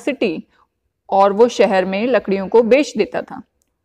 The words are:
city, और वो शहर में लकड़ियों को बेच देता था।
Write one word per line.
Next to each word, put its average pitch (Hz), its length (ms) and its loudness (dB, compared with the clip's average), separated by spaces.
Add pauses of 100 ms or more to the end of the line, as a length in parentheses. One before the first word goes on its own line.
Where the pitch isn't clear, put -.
city, 220 320 -4 (680)
और 202 220 2
वो 214 160 4
शहर 190 360 0
में 196 220 -4
लकड़ियों 196 420 -2
को 226 140 4
बेच 254 340 2
देता 202 260 -4
था। - 200 -18 (420)